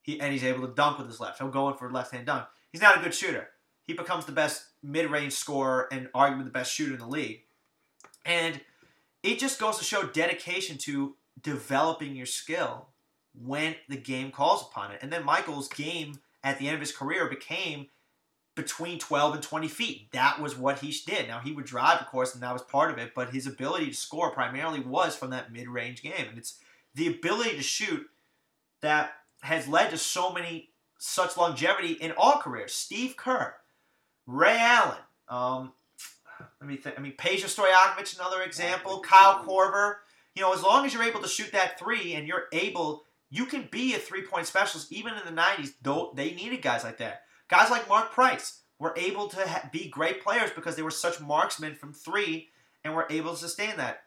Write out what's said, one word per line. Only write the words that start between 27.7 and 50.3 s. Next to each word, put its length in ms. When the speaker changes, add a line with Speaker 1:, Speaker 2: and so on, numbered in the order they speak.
Speaker 1:
that 320
has 260
led 220
to 80
so 340
many, 380
such 380
longevity 560
in 240
all 240
careers. 340
Steve 420
Kerr, 380
Ray 320
Allen, 400
um, 440
let 80
me 80
think. 220
I 40
mean, 140
Peja 280
Stojakovic, 760
another 240
example. 600
Speaker 2:
Yeah. 60
Speaker 1:
Kyle 340
Korver. 520
You 80
know, 100
as 100
long 240
as 80
you're 80
able 180
to 80
shoot 240
that 280
three 340
and 120
you're 260
able, 520
you 160
can 280
be 220
a 40
three-point 480
specialist. 460
Even 220
in 100
the 80
nineties, 500
though, 320
they 180
needed 300
guys 220
like 140
that. 240
Guys 220
like 180
Mark 240
Price 480
were 180
able 320
to 200
ha-, 240
be 160
great 340
players 320